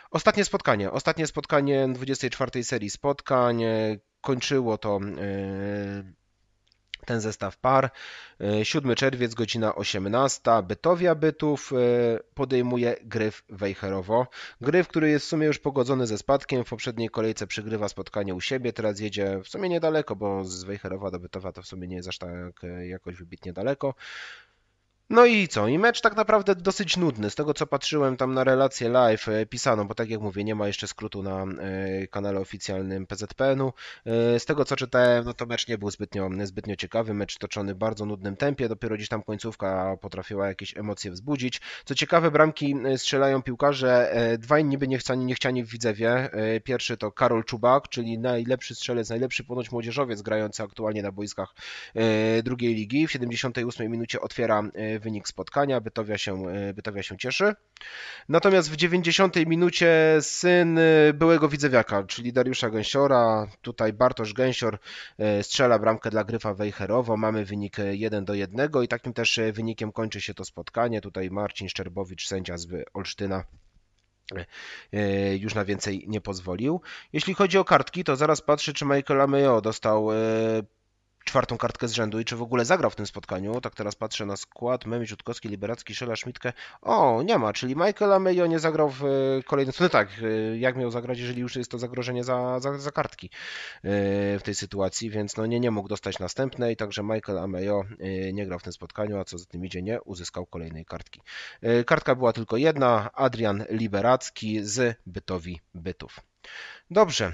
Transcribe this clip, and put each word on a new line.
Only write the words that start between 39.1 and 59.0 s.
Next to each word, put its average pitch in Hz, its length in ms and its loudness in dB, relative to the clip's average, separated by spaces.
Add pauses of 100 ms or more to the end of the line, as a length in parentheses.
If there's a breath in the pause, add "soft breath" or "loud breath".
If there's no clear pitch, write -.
końcówka 95 800 -4
potrafiła 98 480 -6
jakieś 95 280 -10
emocje 104 340 -8
wzbudzić. 123 500 -6 (240 loud breath)
Co 139 100 -6
ciekawe, 165 360 2
bramki, 147 440 4 (100)
e, 131 140 2
strzelają 135 440 2
piłkarze, 127 720 2
e, 117 260 2
dwaj 147 260 4
niby 139 240 0
niechciani, 127 360 -2
niechciani 127 400 -2
w 110 60 -12
Widzewie. 113 400 0
E, 113 500 0
pierwszy 123 360 -4
to 104 160 -6
Karol 120 320 2
Czubak, 123 440 2
czyli 117 300 -6
najlepszy 123 560 -2
strzelec, 120 360 -4
najlepszy 120 340 -4
ponoć 123 280 -6
młodzieżowiec 117 500 -4
grający 107 400 -2
aktualnie 107 400 -4
na 98 100 -4
boiskach, 101 420 -8 (400 loud breath)
e, 110 480 2
drugiej 120 320 0
ligi. 113 320 0
W - 60 -4
siedemdziesiątej 120 520 -4
ósmej 117 240 -4
minucie 117 320 -4
otwiera, 110 420 0 (120)
e, 107 280 -4
wynik 110 260 -6
spotkania. 135 520 0
Bytowia 107 380 -4
się, 95 300 -4
e, 98 260 -6
Bytowia 101 280 -8
się 98 140 -10
cieszy. 190 380 0 (720 loud breath)
Natomiast 170 420 6
w 156 60 -8
dziewięćdziesiątej 170 720 4